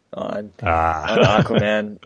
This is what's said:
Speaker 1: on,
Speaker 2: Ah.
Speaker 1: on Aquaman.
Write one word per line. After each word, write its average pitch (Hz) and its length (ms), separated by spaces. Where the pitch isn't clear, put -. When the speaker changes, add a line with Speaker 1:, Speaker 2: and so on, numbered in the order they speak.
Speaker 1:
on, - 400
Speaker 2:
Ah. 82 760
Speaker 1:
on - 60
Aquaman. 107 600